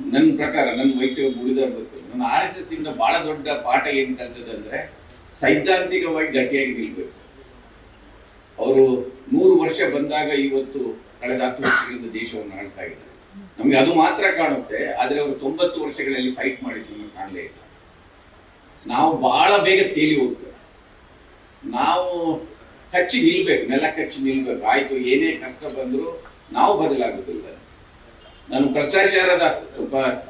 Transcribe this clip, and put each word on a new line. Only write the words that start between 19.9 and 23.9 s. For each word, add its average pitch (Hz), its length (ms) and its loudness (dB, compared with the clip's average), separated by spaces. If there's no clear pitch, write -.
ತೇಲಿ 151 260 2
ಹೋಗ್ತೇವೆ. 123 260 -2
ನಾವು 170 680 0
ಕಚ್ಚಿ 180 280 2
ನಿಲ್ಬೇಕು, 160 500 2
ನೆಲ 143 140 2